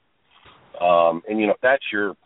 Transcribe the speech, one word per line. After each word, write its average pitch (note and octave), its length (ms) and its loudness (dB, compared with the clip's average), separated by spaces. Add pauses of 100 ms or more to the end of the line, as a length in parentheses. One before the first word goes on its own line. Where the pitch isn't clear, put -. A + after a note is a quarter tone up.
(800)
Um, E2+ 480 2
and, G#2+ 100 -4
you G#2+ 80 0
know, G2+ 160 0
that's C3 300 0
your G2+ 340 -4